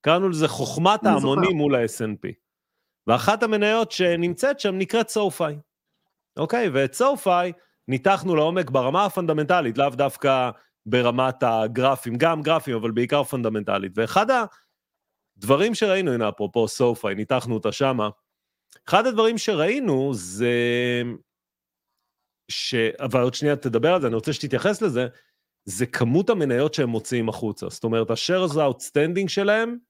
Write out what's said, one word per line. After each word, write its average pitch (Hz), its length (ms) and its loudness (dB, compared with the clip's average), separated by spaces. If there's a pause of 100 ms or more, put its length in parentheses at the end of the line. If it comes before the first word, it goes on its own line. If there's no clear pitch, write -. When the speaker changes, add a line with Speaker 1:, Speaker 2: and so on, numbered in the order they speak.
Speaker 1:
קראנו 180 280 4
לזה 156 200 0
חוכמת 170 560 0
Speaker 2:
אני 214 100 6
זוכר. 135 140 0
Speaker 1:
ההמונים 170 280 2
מול 147 180 2
ה-S 117 240 0
and 107 280 -6
P. 95 60 -10 (720)
ואחת 123 360 2
המניות 214 500 0
שנמצאת 175 680 0
שם 190 180 -2
נקראת 220 320 -2
SoFi. 180 420 -2 (840)
אוקיי? 202 320 -2
ואת 135 260 0
SoFi 185 580 2 (360)
ניתחנו 170 480 2
לעומק 156 340 0
ברמה 135 340 2
הפונדמנטלית, 156 760 0
לאו 139 120 2
דווקא 131 600 0 (360)
ברמת 123 560 2
הגרפים, 117 760 0
גם 160 260 2
גרפים, 147 340 0
אבל 113 140 -2
בעיקר 123 340 0
פונדמנטלית. 104 720 -4
ואחד 147 300 2 (1080)
הדברים 143 380 2
שראינו, 190 380 0
הנה, 113 160 0
אפרופו 104 380 -2
SoFi, 110 480 0
ניתחנו 120 400 -2
אותה 107 180 -2
שמה, 127 360 0 (800)
אחד 214 180 4
הדברים 226 320 0
שראינו 170 760 0
זה 101 380 -2 (2000)
ש-, - 260 -8
אבל 120 480 0
עוד 127 120 0
שנייה 147 220 0
תדבר 127 380 2
על 180 60 2
זה, 135 60 -2
אני 117 80 -2
רוצה 113 180 -4
שתתייחס 185 500 -2
לזה, 127 240 0 (580)
זה 101 220 -4
כמות 127 440 0
המניות 135 440 0
שהם 135 140 0
מוציאים 117 400 -2
החוצה. 107 400 -6
זאת - 160 -16
אומרת, 113 260 0
ה-shares 175 420 0
outstanding 156 760 0
שלהם 214 480 0 (140)